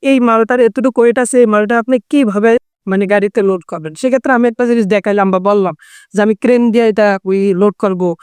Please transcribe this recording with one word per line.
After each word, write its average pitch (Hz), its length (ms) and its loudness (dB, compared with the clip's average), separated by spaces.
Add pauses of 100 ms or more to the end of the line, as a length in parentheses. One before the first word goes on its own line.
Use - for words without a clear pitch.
এই 269 180 2
মালটার 233 400 0
এতটুকু 240 400 0
ওয়েট 233 180 2
আছে, 247 220 0
এই 240 60 6
মালটা 214 320 0
আপনি 247 200 -2 (120)
কিভাবে 226 460 2 (300)
মানে 196 200 -2
গাড়িতে 202 360 -2
লোড 190 260 0
করবেন। 160 260 -12
সেক্ষেত্রে 262 380 -2
আমি 240 160 2
একটা 240 180 -2
জিনিস 233 200 0
দেখাইলাম 202 440 0
বা 185 80 0
বললাম 190 360 -2 (380)
যে 208 100 0
আমি 214 120 2
ক্রেন 240 360 0
দিয়ে 226 180 0
এটা 208 360 0
ওই 196 300 0
লোড 196 240 0
করব 180 440 -2